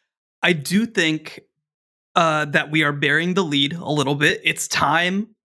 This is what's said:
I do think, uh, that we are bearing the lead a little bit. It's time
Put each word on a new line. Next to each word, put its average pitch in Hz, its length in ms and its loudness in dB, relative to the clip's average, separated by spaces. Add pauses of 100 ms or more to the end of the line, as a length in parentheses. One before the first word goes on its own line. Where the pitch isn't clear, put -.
(440)
I 175 80 4
do 175 340 0
think, 160 540 -4 (760)
uh, 156 300 2
that 151 260 -2
we 156 140 2
are 147 80 2
bearing 151 420 0
the 190 80 2
lead 143 300 0
a 170 180 -6
little 147 240 2
bit. 147 300 2
It's 160 240 -2
time 175 640 0 (140)